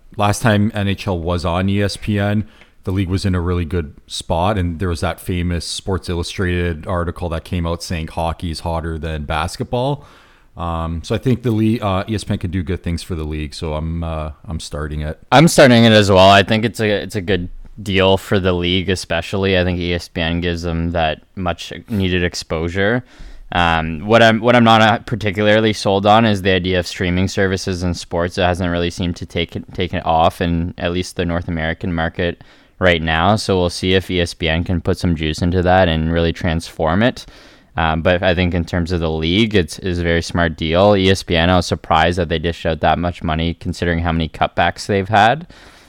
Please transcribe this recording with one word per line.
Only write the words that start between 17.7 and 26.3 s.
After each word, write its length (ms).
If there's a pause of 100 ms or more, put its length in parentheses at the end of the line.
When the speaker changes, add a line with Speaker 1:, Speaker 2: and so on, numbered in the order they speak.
Speaker 2:
deal 340
for 220
the 140
league, 360
especially. 680
I 80
think 140
E 160
S 140
P 120
N 220
gives 220
them 300
that 280 (140)
much 360 (180)
needed 340
exposure. 800 (480)
Um, 560
what 160
I'm, 160
what 160
I'm 80
not, 180
uh, 220
particularly 680
sold 340
on 180
is 160